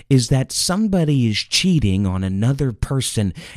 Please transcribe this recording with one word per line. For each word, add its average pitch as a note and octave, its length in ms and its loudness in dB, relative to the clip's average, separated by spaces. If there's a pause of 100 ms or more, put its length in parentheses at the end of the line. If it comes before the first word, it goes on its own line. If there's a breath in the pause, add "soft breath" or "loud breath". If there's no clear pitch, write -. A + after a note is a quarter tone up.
(100)
is B2+ 180 4
that C3+ 240 0
somebody F3 760 0
is G#2+ 120 0
cheating G#2 680 2
on F#2 160 0
another A#2 500 0
person A2 600 -2 (240 loud breath)